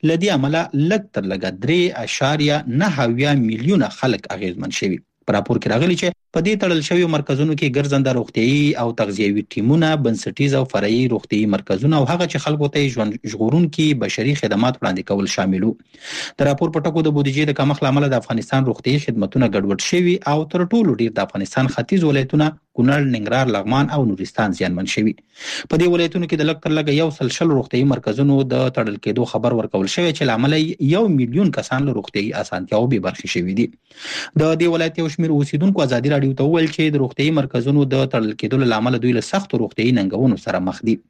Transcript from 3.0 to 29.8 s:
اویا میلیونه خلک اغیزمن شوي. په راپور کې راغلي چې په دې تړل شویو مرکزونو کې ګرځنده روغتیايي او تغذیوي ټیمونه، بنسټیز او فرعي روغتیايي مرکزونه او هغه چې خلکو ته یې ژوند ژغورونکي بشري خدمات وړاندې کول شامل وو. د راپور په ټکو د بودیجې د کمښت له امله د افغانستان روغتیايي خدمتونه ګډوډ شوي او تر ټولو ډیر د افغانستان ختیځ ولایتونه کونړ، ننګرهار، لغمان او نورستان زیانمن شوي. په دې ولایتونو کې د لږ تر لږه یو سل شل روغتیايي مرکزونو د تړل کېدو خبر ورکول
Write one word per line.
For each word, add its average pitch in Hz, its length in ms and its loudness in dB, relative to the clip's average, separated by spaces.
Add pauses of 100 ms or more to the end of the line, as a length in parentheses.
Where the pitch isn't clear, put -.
اویا 143 320 2
میلیونه 117 560 0
خلک 123 380 -2
اغیزمن 95 420 -6
شوي. 98 200 -2 (280)
په - 80 2
راپور - 240 0
کې - 120 -2
راغلي 165 300 2
چې 180 140 -2 (200)
په 165 80 2
دې 214 180 0
تړل 175 260 2
شویو 175 260 2
مرکزونو 147 420 0
کې 139 220 0
ګرځنده 139 400 2
روغتیايي 120 420 0 (220)
او 117 180 -2
تغذیوي 104 420 0 (120)
ټیمونه، 151 360 2 (140)
بنسټیز 135 560 0
او - 20 0 (120)
فرعي 107 280 2 (120)
روغتیايي 107 400 0
مرکزونه 110 440 0
او 139 140 4
هغه 175 160 0
چې - 180 -4
خلکو 147 300 0
ته 143 80 2
یې 135 100 -2
ژوند 107 380 -4
ژغورونکي 147 560 2 (160)
بشري 120 380 -2
خدمات 110 360 0
وړاندې 95 320 -4
کول 98 240 0
شامل 95 320 0
وو. 113 80 0 (680)
د 139 80 2
راپور 160 280 0
په 147 80 -2
ټکو 160 220 0
د 147 100 2
بودیجې 143 320 0
د 143 100 -2
کمښت 143 280 0
له 131 80 2
امله 143 180 2
د 117 100 0
افغانستان 131 460 -2
روغتیايي 127 380 -2
خدمتونه 110 480 0
ګډوډ 98 240 0 (100)
شوي 180 260 2 (180)
او 151 40 0 (180)
تر 180 100 2 (100)
ټولو 190 280 2
ډیر 113 160 -2
د 95 80 -2
افغانستان 131 480 -2
ختیځ 160 360 0
ولایتونه 143 380 2 (280)
کونړ، 139 360 2
ننګرهار، 117 400 0
لغمان 110 340 0 (100)
او 143 100 2
نورستان 95 500 -2
زیانمن 92 380 -2
شوي. 107 180 0 (560)
په 160 80 0
دې 175 160 4
ولایتونو 170 360 0
کې 165 100 -2
د 151 100 0
لږ 170 160 -2
تر 156 120 0
لږه 151 240 0
یو 160 80 2 (100)
سل 127 180 0
شل 170 200 4
روغتیايي 127 340 0
مرکزونو 135 440 2 (160)
د 127 240 0
تړل 110 300 -2
کېدو 117 260 0
خبر 120 280 0
ورکول 95 340 0